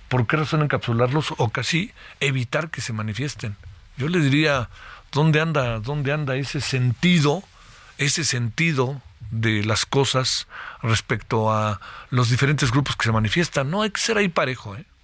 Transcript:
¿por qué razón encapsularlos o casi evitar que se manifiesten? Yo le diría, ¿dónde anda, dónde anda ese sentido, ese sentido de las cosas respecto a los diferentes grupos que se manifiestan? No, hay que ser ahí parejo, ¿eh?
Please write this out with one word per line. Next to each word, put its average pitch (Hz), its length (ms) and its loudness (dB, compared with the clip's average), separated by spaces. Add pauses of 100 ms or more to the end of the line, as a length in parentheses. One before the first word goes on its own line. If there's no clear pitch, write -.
¿por 123 220 2
qué 160 80 2
razón 156 260 2
encapsularlos 127 760 0
o 127 100 2
casi 165 420 -2 (300)
evitar 143 500 -2
que - 120 -8
se - 100 -6
manifiesten? 107 640 -6 (400)
Yo 131 100 -4
le 175 140 2
diría, 143 500 2 (400)
¿dónde 151 300 4
anda, 135 400 0
dónde 135 320 -2
anda 143 240 -2
ese 139 240 -4
sentido, 147 800 2 (540)
ese 147 260 0
sentido 131 800 0 (280)
de 110 320 0
las 107 220 0
cosas - 640 0 (360)
respecto 110 680 0
a 107 300 0 (260)
los 123 220 2
diferentes 135 400 2
grupos 135 260 0
que - 80 -4
se 113 80 2
manifiestan? 131 580 0
No, 202 120 -2
hay 214 80 0
que - 100 -6
ser 220 160 0
ahí 202 120 2
parejo, 127 460 -4
¿eh? 113 120 -16 (180)